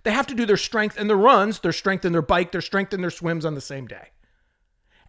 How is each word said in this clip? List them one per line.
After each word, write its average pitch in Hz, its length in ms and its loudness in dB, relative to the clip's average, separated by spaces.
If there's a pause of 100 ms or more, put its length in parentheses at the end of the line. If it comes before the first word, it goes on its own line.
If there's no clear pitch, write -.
they 214 80 0
have 269 160 0
to 269 80 -8
do 233 100 0
their 202 120 4
strength 214 400 -2
and 208 120 -2
their 208 80 4
runs, 214 420 6
their 170 120 0
strength 190 320 -2
and 170 100 0
their 165 80 2
bike, 180 300 0
their 175 100 -4
strength 196 320 -4
and 185 100 -4
their 170 80 -4
swims 165 340 -4
on 156 100 -4
the 135 60 -10
same 135 260 -12
day. - 220 -18 (1000)